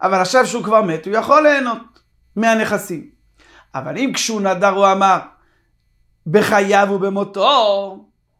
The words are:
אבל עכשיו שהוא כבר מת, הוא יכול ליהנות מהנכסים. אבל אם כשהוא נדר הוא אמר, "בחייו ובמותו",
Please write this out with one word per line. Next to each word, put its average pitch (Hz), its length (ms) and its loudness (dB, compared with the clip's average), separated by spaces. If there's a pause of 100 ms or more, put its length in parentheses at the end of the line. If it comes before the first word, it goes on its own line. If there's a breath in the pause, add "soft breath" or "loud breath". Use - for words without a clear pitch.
אבל 190 200 0
עכשיו 240 260 2
שהוא 226 160 -6
כבר 214 180 2
מת, 160 240 -4
הוא 196 100 -4
יכול 254 280 2
ליהנות 262 560 -2 (360)
מהנכסים. 214 720 -2 (680 soft breath)
אבל 135 220 -8
אם 247 160 -4
כשהוא 214 280 -4
נדר 190 280 0
הוא 196 220 2
אמר, 190 280 2 (1080)
"בחייו 202 640 2
ובמותו", 196 1120 -2 (340)